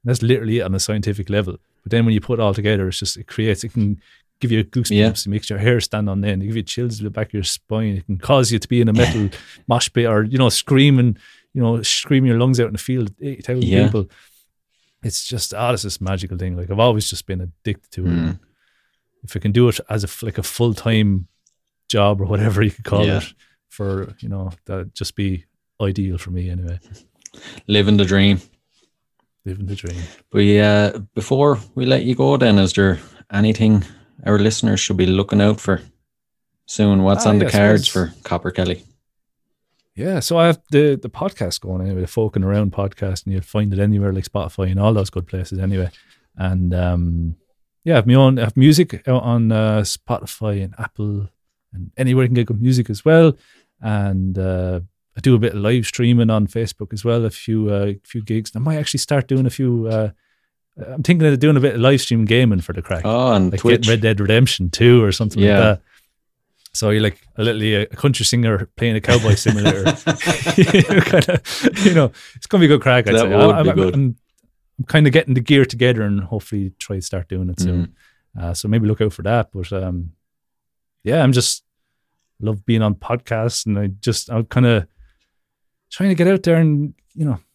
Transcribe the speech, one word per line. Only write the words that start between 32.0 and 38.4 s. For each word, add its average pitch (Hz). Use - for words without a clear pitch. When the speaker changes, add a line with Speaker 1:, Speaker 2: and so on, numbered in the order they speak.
Speaker 2:
you 123
go 135
then, 113
is 95
there 95
anything 107
our 104
listeners 104
should -
be 92
looking 98
out 104
for 95
soon? 101
What's 98
Speaker 1:
Ah, 107
Speaker 2:
on 104
the 180
Speaker 1:
yeah, 135
I -
Speaker 2:
cards 104
Speaker 1:
suppose. 87
Speaker 2:
for -
Copper 90